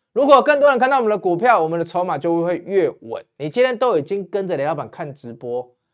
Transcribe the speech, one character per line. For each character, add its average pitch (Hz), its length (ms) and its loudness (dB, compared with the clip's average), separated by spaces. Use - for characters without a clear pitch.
如 254 140 0
果 269 140 8
更 294 180 2
多 285 100 6
人 262 80 2
看 254 120 2
到 277 80 2
我 254 40 0
们 220 80 0
的 208 80 0
股 175 180 -2
票， 214 260 2
我 160 60 0
们 165 120 -4
的 165 60 -4
筹 180 180 -4
码 175 140 -4
就 170 260 -2
会 170 140 -2
越 175 340 0
稳。 113 240 -12
你 147 120 -8
今 240 140 0
天 254 120 0
都 226 220 0
已 147 60 -2
经 196 240 -6
跟 196 200 -6
着 175 100 -4
雷 135 80 -2
老 156 80 -2
板 139 160 -8
看 147 240 -12
直 120 180 -16
播、 120 400 -10